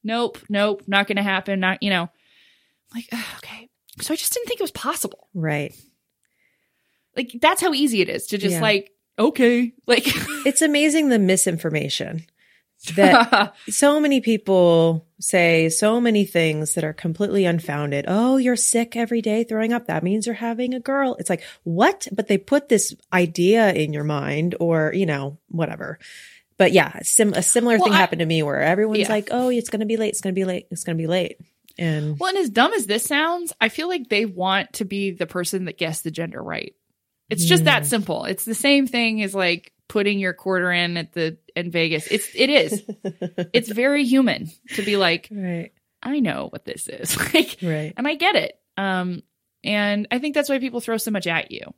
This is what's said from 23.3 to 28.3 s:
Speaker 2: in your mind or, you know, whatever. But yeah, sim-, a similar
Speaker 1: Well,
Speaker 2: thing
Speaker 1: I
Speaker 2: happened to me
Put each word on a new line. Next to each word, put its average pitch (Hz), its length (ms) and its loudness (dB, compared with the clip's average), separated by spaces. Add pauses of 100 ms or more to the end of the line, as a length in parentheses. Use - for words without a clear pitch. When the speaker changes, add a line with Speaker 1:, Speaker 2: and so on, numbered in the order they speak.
Speaker 2:
in 156 200 -2
your 147 100 -4
mind 147 560 -2
or, 165 340 2
you 190 120 0
know, 143 320 -4 (120)
whatever. - 500 -6 (580)
But 185 140 6
yeah, - 320 4
sim-, 208 300 2
a 175 100 0
similar 233 340 2
Speaker 1:
Well, 226 80 4
Speaker 2:
thing 208 80 4
Speaker 1:
I - 40 6
Speaker 2:
happened 175 220 2
to 170 60 0
me 160 180 2